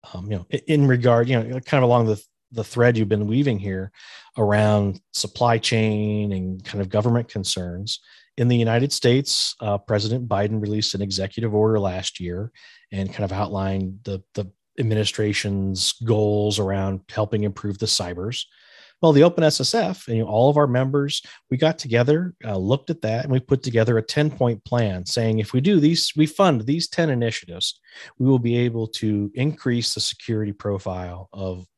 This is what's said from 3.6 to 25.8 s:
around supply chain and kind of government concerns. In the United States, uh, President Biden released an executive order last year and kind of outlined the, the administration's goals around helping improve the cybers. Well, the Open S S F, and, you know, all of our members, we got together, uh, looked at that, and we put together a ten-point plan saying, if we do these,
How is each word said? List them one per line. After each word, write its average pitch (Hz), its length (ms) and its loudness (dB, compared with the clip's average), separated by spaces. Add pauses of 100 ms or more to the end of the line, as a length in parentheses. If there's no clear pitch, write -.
around 104 640 2 (100)
supply 117 460 0
chain 107 760 0
and 92 320 -6
kind 101 180 -6
of 92 80 -4
government 117 380 0
concerns. 90 720 -8 (380)
In 120 100 2
the 123 100 4
United 117 340 2
States, - 680 0
uh, 104 180 -2
President 110 500 -2
Biden 107 340 0
released 107 320 -2
an 98 80 -4
executive 98 520 -4
order 107 260 4
last 92 400 -4
year 90 320 -8 (400)
and 98 200 -4
kind 107 120 -6
of 92 80 -4
outlined 95 720 -4
the, 95 200 -8 (100)
the 95 180 -8 (260)
administration's 104 1160 -2 (100)
goals 104 560 2
around 95 500 -2
helping 107 340 -2
improve 101 360 -6
the 113 60 -2
cybers. 92 580 -4 (580)
Well, 165 100 6
the 143 120 8
Open 170 200 4
S 151 160 2
S 135 160 -2
F, 185 320 -2
and, 117 100 -2
you 113 60 0
know, - 60 -6
all 117 200 4
of 147 80 2
our 147 100 4
members, 135 540 -2 (280)
we 127 80 -2
got 160 200 2
together, 147 560 2 (100)
uh, 104 140 -4
looked 110 320 0
at 160 120 -4
that, 113 220 -2
and 143 80 -4
we 127 80 2
put 127 220 0
together 117 360 2
a 110 40 2
ten-point 131 640 -2
plan 101 420 -2
saying, 113 340 0
if 107 140 -4
we 127 60 2
do 180 200 4
these, 160 360 2